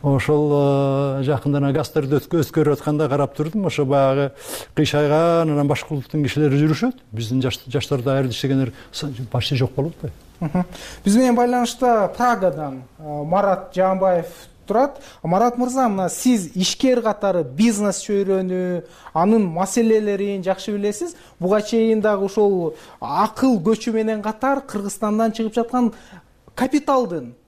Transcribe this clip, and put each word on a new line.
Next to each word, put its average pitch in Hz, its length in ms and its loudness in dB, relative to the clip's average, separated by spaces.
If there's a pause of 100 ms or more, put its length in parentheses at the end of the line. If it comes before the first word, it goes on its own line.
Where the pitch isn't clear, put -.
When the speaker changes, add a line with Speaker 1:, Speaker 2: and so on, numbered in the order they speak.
Speaker 1:
Ошол, 147 480 2 (680)
э, 139 80 -2
жакында 139 480 0
гастарды 139 460 0
өткө-, 165 240 0
өткөрүп 147 320 2
атканда 151 340 -2
карап 143 240 -2
турдум. 170 320 -2
Ошо 151 180 -2
баягы 139 460 2 (460)
кыйшайган, 156 760 2
анан 147 160 0
башкулуктун 143 560 -4
кишилери 143 380 2
жүрүшөт. 156 400 0 (100)
Биздин 113 320 -4
жаш-, 127 240 -4
жаштарда 131 480 -2
айрылып 135 180 0
иштегендер 135 400 -2 (200)
с-, - 160 -8 (240)
почти 127 240 -2
жок 120 180 0
болуп 156 220 -4
атпайбы? - 180 -10 (240)
Speaker 2:
Мгм. 175 260 -2 (400)
Биз 202 120 4
менен 254 180 4
байланышта 240 840 2
Прагадан, 156 680 0 (160)
э, 147 240 -6
Марат 190 500 0
Жаанбаев 185 520 2 (420)
турат. 262 320 0 (240)
Марат 226 340 2
мырза, 254 300 2
мына 190 200 0
сиз 202 460 0
ишкер 240 480 2
катары 196 400 0
бизнес 202 640 0
чөйрөнү, 185 800 -2 (300)
анын 202 360 4
маселелерин 202 960 0
жакшы 190 320 -2
билесиз. 208 400 -4 (240)
Буга 190 200 2
чейин 220 400 2
дагы 202 260 2
ушул 196 480 0 (260)
акыл 208 580 0
көчү 220 340 0
менен 220 300 -2
катар 247 380 -2
Кыргызстандан 214 720 -4
чыгып 220 220 -4
жаткан 240 380 0 (640)
капиталдын 247 800 -2 (140)